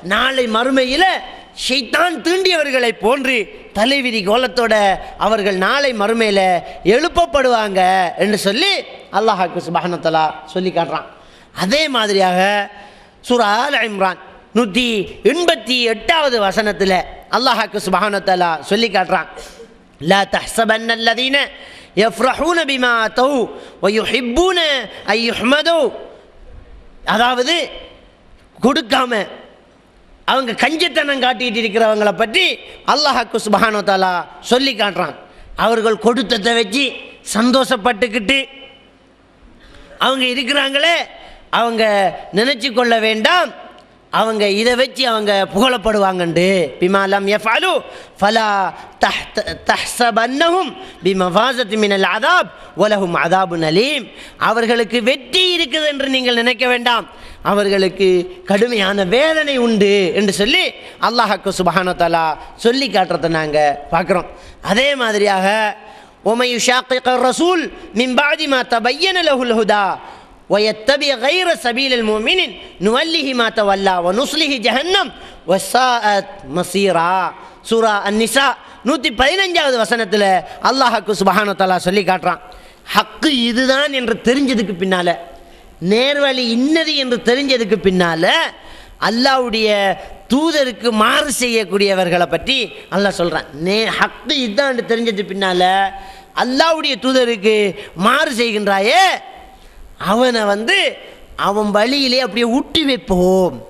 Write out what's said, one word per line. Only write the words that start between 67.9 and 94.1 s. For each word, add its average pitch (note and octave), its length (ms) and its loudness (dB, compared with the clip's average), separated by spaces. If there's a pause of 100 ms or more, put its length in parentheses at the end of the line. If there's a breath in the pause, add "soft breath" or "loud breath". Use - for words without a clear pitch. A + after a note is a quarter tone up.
من B3+ 100 2 (120)
بعد D4+ 200 0
ما C#4 180 2 (140)
تبين C#4 440 0 (120)
له C4+ 140 2
الهدى" G#3+ 420 2 (640 loud breath)
وَيَتَّبِعْ G#3+ 600 0 (160)
غَيْرَ F4+ 220 0 (160)
سَبِيلِ C4 300 -2
الْمُؤْمِنِينَ A#3 580 0 (300 loud breath)
نُوَلِّهِ C#4+ 520 0
مَا A#3 160 0
تَوَلَّى G3 440 0 (120)
وَنُصْلِهِ C#4 520 0
جَهَنَّمَ C#4 540 0 (360 loud breath)
وَسَاءَتْ G#3 800 2 (300)
مَصِيرًا. F3+ 800 0 (360 loud breath)
சூரா A3 320 2
அன்-நிசா A3 520 2 (320 loud breath)
நூத்தி D4+ 320 0
பதினஞ்சாவது E4+ 640 2
வசனத்துல G#3 600 2 (220 loud breath)
அல்லாஹ்க்கு A3+ 560 0
சுப்ஹானஹு G3 320 2
வ - 60 -2
தஆலா F#3 200 2
சொல்லி F#3 260 0
காட்டுறான். F3+ 360 0 (560 loud breath)
ஹக்கு G#3 300 -2
இதுதான் C4 680 0
என்று A#3+ 300 -2
தெரிஞ்சதுக்கு A#3+ 560 0
பின்னால, F3+ 360 0 (640 loud breath)
நேர்வழி B3+ 720 0
இன்னது D4+ 460 0
என்று B3+ 220 -2
தெரிஞ்சதுக்கு A#3+ 640 0
பின்னால, F3+ 480 2 (720 loud breath)
அல்லாஹ்வுடைய A3 920 2 (380 loud breath)
தூதருக்கு C4+ 580 0
மாறு B3+ 480 2
செய்யக்கூடியவர்களை F#3+ 840 0
பற்றி F#3+ 460 0 (200 loud breath)
அல்லாஹ் G3 260 0
சொல்றான். D#3+ 280 -2 (180)
நே-, G3+ 360 0
ஹக்கு G#3+ 320 -4